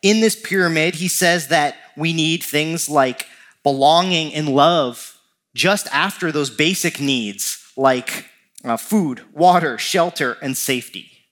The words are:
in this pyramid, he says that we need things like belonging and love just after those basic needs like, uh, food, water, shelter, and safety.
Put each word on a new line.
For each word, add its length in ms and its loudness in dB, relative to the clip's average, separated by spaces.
in 180 4
this 160 2
pyramid, 600 0
he 120 -4
says 400 0
that 280 0
we 160 -2
need 320 0
things 460 -4
like 360 0
belonging 720 2
and 160 -2
love 680 2
just 380 0
after 380 -2
those 180 -2
basic 500 -2
needs 760 -4
like, 500 -2
uh, 120 -2
food, 440 -2
water, 440 4
shelter, 640 -2
and 160 -6
safety. 500 -6